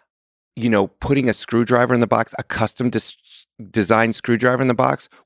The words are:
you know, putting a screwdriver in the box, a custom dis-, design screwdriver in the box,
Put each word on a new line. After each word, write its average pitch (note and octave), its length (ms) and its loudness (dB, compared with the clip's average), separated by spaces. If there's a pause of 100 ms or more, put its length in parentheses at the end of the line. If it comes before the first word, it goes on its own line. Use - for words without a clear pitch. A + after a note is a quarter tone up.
(540)
you A#2 160 -2
know, G2+ 160 4
putting C3+ 420 -2
a A2 60 0
screwdriver A#2+ 600 0
in A#2+ 60 2
the A#2 60 4
box, A2+ 320 -2
a - 40 -8
custom - 480 -4
dis-, - 260 -6 (540)
design A2+ 420 2
screwdriver B2 500 0
in C3 60 2
the A#2+ 60 0
box, B2+ 340 -2 (180)